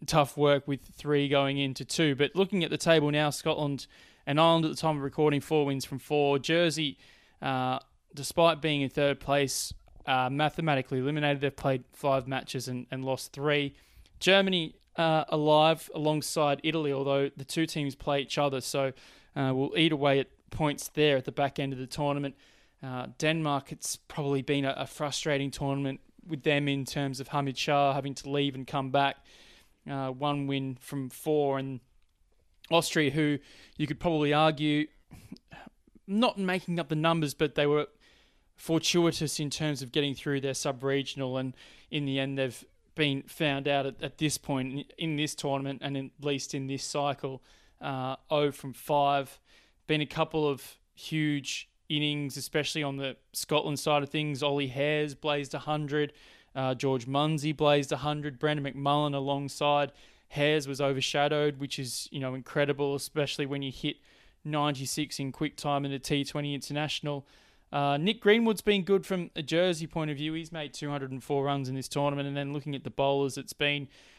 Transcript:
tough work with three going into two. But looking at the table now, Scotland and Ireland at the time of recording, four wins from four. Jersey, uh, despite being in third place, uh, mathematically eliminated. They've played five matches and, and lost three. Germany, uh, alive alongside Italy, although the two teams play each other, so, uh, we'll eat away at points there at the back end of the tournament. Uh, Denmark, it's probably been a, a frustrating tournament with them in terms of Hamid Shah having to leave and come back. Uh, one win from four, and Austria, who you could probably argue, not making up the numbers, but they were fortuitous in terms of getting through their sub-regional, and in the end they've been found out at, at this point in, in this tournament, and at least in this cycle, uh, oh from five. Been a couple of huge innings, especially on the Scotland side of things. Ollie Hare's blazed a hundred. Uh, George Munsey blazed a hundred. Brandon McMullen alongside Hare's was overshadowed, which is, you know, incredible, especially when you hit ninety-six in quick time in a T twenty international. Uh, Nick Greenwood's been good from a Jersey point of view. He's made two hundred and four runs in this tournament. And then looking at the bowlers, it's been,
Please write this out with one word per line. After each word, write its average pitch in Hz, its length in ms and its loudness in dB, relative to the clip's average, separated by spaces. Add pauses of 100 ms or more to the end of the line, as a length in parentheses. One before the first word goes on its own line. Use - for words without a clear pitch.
tough 151 300 2
work 143 300 4
with 139 140 -2
three 143 480 0
going 139 300 2
into 135 260 -2
two. 147 320 2
But 139 180 0
looking 185 300 2
at 139 60 -2
the 156 60 -2
table 151 360 6
now, 147 180 2
Scotland 143 560 -2 (400)
and 143 140 2
Ireland 165 240 6
at 151 80 0
the 127 40 -6
time 156 200 0
of 139 80 -4
recording, 147 360 2
four 151 260 2
wins 139 180 -2
from 131 160 -10
four. 143 400 2
Jersey, 160 580 2 (420)
uh, 127 380 0 (340)
despite 156 480 2
being 147 200 0
in 135 100 0
third 143 300 0
place, 139 520 0 (340)
uh, 127 220 2
mathematically 143 680 0
eliminated. 143 440 0
They've 139 120 0
played 131 380 0
five 135 340 0
matches 131 400 -6
and, 123 240 -6
and 131 140 -6
lost 131 280 -4
three. 143 420 0 (440)
Germany, 190 560 4 (220)
uh, 160 320 4
alive 156 680 6
alongside 151 720 0
Italy, 156 280 0
although 139 440 0
the 135 80 -12
two 160 220 -2
teams 143 280 -4
play 143 260 0
each - 160 -6
other, 139 240 0
so, 135 320 -2 (440)
uh, 135 180 0
we'll 135 220 0
eat 165 160 4
away 139 260 4
at 131 100 0 (220)
points 147 380 -2
there 147 280 4
at 127 80 0
the 131 80 -8
back 139 280 -2
end 139 120 -2
of 127 60 -8
the 127 80 -8
tournament. 143 480 -4 (480)
Uh, 127 240 -8 (120)
Denmark, 156 520 0
it's - 260 -8
probably 139 460 -4
been 143 220 0
a, 135 120 -2
a 131 100 -6
frustrating 139 640 -2
tournament 139 500 -4 (260)
with 156 160 -6
them 143 260 2
in 139 180 0
terms 139 340 -4
of 135 80 -10
Hamid 139 300 -2
Shah 143 340 4
having 139 220 -4
to - 160 -10
leave 143 240 0
and 131 120 -10
come 135 240 -4
back. 139 260 2 (760)
Uh, 135 180 -4
one 143 380 -2
win 135 340 -4
from 135 300 -8
four, 143 480 2
and 135 220 -8 (880)
Austria, 160 400 4
who 147 280 2 (380)
you 151 100 -2
could 151 140 -6
probably 151 320 2
argue, 151 540 2 (1200)
not 208 320 2
making 185 400 -2
up 156 100 -4
the 160 60 -2
numbers, 156 400 2
but 151 220 0
they 147 100 4
were 147 220 2 (680)
fortuitous 165 840 2
in 147 100 -2
terms 147 320 -2
of 120 100 -12
getting 143 220 0
through 143 260 -2
their 135 140 -2
sub-regional, 135 840 -2
and 131 180 -4 (360)
in 147 160 -2
the 135 120 0
end 135 200 -2
they've 131 260 -4 (300)
been 139 300 0
found 139 440 -2
out 139 160 2
at, - 180 -6
at - 160 -10
this 151 200 0
point 131 340 -2
in, 143 120 -6 (120)
in 160 200 -2
this 147 180 -2
tournament, 139 480 -4
and 139 140 -4
at 135 80 -4 (180)
least 143 320 -4
in 135 140 -4
this 135 160 -6
cycle, 143 580 -4 (400)
uh, 131 340 -4 (140)
oh 147 200 4
from 139 220 -10
five. 143 680 2 (460)
Been 156 140 2
a 151 60 -2
couple 156 420 0
of - 300 -6 (160)
huge 151 720 -4 (220)
innings, 147 480 -2
especially 147 440 -2
on 139 140 -4
the 135 200 -6 (180)
Scotland 147 440 0
side 147 240 2
of 135 60 -4
things. 151 340 -2
Ollie 143 260 0
Hare's 147 460 0
blazed 147 380 -4
a 147 60 -6
hundred. 151 560 -2 (400)
Uh, 131 200 0
George 131 320 0
Munsey 147 480 0
blazed 147 380 4
a 139 60 -2
hundred. 147 400 -4
Brandon 151 260 0
McMullen 143 500 0
alongside 139 800 0 (360)
Hare's 147 380 2
was 139 140 -4
overshadowed, 143 800 0
which 139 200 -8
is, 127 320 -8
you 147 100 -8
know, 131 140 -4
incredible, 139 600 0
especially 143 500 -2
when 139 160 -4
you 135 100 -6
hit 147 260 -6 (480)
ninety-six 147 760 -2
in 135 120 -4
quick 151 240 -6
time 143 280 -2
in 139 80 -4
a 139 60 -4
T 143 260 -2
twenty 147 300 -6
international. 147 720 -6 (440)
Uh, 143 260 2
Nick 202 240 0
Greenwood's 220 420 4
been 202 220 2
good 196 200 2
from 180 300 -4
a 165 80 -6
Jersey 165 440 0
point 156 240 -4
of 143 60 -6
view. 151 160 -6
He's 160 200 -8
made 151 200 -10
two 147 160 -8
hundred 139 220 -4
and 131 120 -8
four 139 220 0
runs 139 240 -2
in 131 60 -4
this 135 140 -6
tournament. 143 380 0
And 139 100 -6
then 139 160 -4
looking 147 220 -6
at 131 100 -10
the 123 60 -8
bowlers, 139 460 2
it's 135 160 -10
been, 143 360 0 (300)